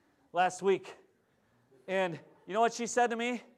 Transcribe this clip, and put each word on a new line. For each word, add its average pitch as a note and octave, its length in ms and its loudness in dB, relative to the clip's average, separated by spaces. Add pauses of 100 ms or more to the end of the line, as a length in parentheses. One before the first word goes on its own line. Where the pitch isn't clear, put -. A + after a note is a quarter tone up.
(320)
last F3+ 300 2
week. F#3+ 340 0 (920)
And F#3 300 0 (300)
you F3 60 -10
know G#3+ 80 2
what A#3 120 2
she A#3 140 -6
said A#3+ 220 2
to A3+ 80 -4
me? A#3+ 240 -4 (160)